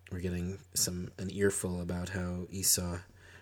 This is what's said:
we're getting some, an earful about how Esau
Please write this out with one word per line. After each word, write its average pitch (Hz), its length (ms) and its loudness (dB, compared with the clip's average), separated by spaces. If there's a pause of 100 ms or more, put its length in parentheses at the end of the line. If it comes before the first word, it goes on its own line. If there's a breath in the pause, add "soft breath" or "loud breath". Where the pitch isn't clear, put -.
(100)
we're 92 100 -4
getting 90 380 -2 (160)
some, 90 440 0
an 95 120 -4
earful 98 500 2
about 87 300 -2
how 90 400 -2
Esau 87 480 2 (440 loud breath)